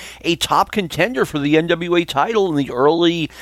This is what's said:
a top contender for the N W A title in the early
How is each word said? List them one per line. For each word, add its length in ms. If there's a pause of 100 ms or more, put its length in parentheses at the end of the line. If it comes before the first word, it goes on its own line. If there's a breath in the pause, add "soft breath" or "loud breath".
(220 loud breath)
a 120
top 380
contender 520
for 140
the 180
N 120
W 260
A 100
title 440
in 80
the 160
early 580 (120)